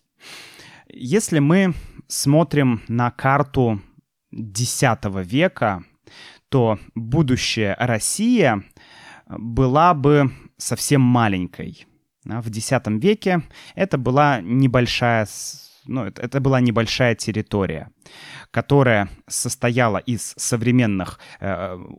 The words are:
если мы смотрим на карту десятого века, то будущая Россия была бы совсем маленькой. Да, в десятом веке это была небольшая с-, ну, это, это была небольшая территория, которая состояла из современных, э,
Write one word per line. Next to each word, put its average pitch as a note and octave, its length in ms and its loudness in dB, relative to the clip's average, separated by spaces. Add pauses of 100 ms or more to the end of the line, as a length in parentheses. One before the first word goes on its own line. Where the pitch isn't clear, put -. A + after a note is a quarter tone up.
(880)
если D#3+ 520 -2
мы F3 340 4 (340)
смотрим C#3+ 800 2
на A#2+ 220 -2
карту C3+ 680 0 (520)
десятого A2 880 -4
века, G#2+ 640 -2 (640)
то A2+ 300 2 (160)
будущая A#2 840 -2
Россия B2 840 0 (640)
была C3 640 2
бы C#3+ 360 4 (260)
совсем - 440 0
маленькой. G#2 840 0 (380)
Да, A2 160 -8
в A2+ 100 -8
десятом G#2+ 480 -2
веке F3+ 440 0 (320)
это F#3 240 -2
была C3 420 2
небольшая A#2+ 840 2
с-, - 600 -16
ну, B2 180 -6
это, - 180 -10
это C3+ 180 -4
была C3+ 200 2
небольшая A#2 540 2
территория, G2 760 -4 (600)
которая A#2 580 2 (180)
состояла A#2+ 720 -2
из - 380 -6
современных, A2+ 840 0 (220)
э, F#2 360 -6 (220)